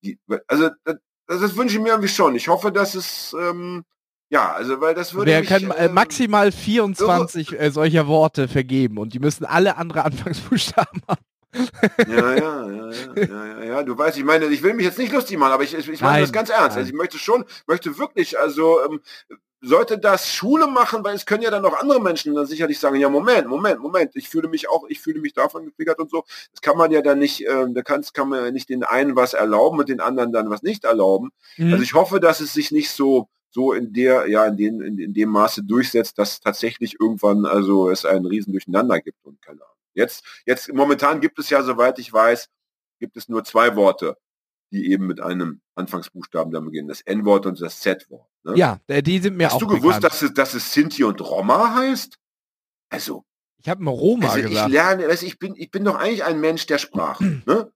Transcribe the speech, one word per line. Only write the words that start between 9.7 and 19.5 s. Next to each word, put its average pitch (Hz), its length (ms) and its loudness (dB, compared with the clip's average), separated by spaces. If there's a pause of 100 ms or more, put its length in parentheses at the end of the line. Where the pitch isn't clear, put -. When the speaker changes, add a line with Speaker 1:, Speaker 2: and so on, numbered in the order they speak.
Speaker 2:
andere 160 260 -4
<laughs> - 0 -
Anfangsbuchstaben - 1040 -2
haben. 196 140 -4 (840)
Speaker 1:
Ja, 127 300 2
ja, 143 340 -2
ja, 107 240 -10
ja, 127 220 -12 (120)
ja, 107 200 -10
ja, 110 180 -14
ja, 123 180 -4
du 123 140 -6
weißt, 151 220 0
ich 139 60 -6
meine, 156 220 4
ich 147 160 0
will 196 120 2
mich 226 100 -2
jetzt 180 140 -2
nicht 233 140 -4
lustig 247 260 -2
machen, 135 140 4
aber 135 100 2
ich, 143 100 -4
ich, 156 160 -8
ich 151 140 -8
meine 147 180 4
das 143 80 2
Speaker 2:
Nein, 127 40 -8
Speaker 1:
ganz 220 180 -2
ernst. 208 200 2
Speaker 2:
nein. 107 80 -6
Speaker 1:
Also 131 120 -6
ich 131 40 -12
möchte 160 240 -6
schon, 226 280 0 (200)
möchte 160 300 -4
wirklich, 208 420 -4
also, 151 460 2
ähm, 151 160 -6 (640)